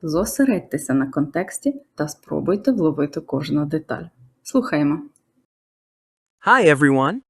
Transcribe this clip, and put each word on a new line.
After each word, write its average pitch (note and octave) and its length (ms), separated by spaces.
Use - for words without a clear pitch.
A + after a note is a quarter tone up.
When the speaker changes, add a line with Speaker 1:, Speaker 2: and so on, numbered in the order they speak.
Speaker 1:
зосередьтеся F3 920
на C3+ 120
контексті D#3 680
та - 140
спробуйте F3 640
вловити D#3 480
кожну D3 460
деталь. D3+ 380
Слухаємо. D3+ 600
Speaker 2:
Hi, G3 300
everyone! C#3 540